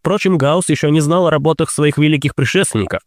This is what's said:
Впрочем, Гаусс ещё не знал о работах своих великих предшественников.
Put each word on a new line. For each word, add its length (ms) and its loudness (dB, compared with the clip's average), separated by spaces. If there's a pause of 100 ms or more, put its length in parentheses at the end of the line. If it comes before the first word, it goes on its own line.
Впрочем, 380 0
Гаусс 320 0
ещё 180 0
не 120 2
знал 280 0
о 20 2
работах 400 0
своих 280 0
великих 360 0
предшественников. 720 -2